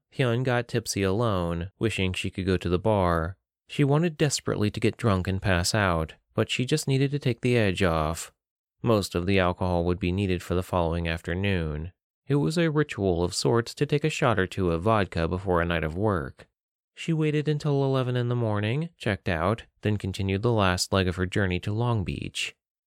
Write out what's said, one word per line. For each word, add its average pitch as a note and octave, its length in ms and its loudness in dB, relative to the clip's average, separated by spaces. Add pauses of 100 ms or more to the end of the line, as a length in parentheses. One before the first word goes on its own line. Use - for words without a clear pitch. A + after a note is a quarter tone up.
(120)
Hyun B2 300 0
got A#2+ 240 0
tipsy G2+ 360 -2
alone, F#2 760 0
wishing G2 360 0
she - 160 -6
could F#2 160 -6
go F#2 100 4
to F2 120 -4
the F2 100 2
bar. F2+ 580 0 (320)
She - 160 0
wanted D3+ 320 2
desperately G#2 540 0
to G#2 100 -6
get G#2+ 160 2
drunk F#2+ 320 2
and F#2+ 120 -2
pass F2+ 340 2
out, F2 400 0 (200)
but - 160 0
she C3 140 -2
just D3+ 240 0
needed C3+ 240 2
to D3 60 -2
take B2+ 240 -2
the B2 140 2
edge G2 260 2
off. D#2+ 500 0 (500)
Most A2 320 2
of F2 120 0
the G2 120 4
alcohol F2+ 460 2
would F2 140 0
be F2 140 0
needed F#2 300 0
for F2 120 -4
the F2+ 80 0
following E2+ 440 -2
afternoon. E2 840 -4 (360)
It C#3 80 2
was D#3 200 0
a E3 140 2
ritual G2 520 0
of F2+ 120 -2
sorts A#2 400 0
to D3 120 -2
take D3 180 0
a D#3 60 -2
shot A#2 280 0
or F#2 80 2
two F2+ 240 -2
of E2 120 0
vodka F#2 460 0
before F2+ 320 0
a E2+ 60 0
night E2+ 180 -2
of D#2 120 -6
work. F#2 500 -4 (480)
She - 180 -6
waited D3+ 340 0
until D3 380 0
eleven C3 320 0
in A#2+ 120 0
the A#2+ 60 0
morning, A2+ 600 -2
checked - 320 -4
out, F#2 360 0 (180)
then G#2+ 140 0
continued G2 460 -2
the A#2+ 100 2
last F#2+ 400 2
leg F#2 160 2
of F2 80 -2
her F#2 100 0
journey F#2 340 0
to G#2 120 -4
Long A2+ 320 0
Beach. - 500 -6 (320)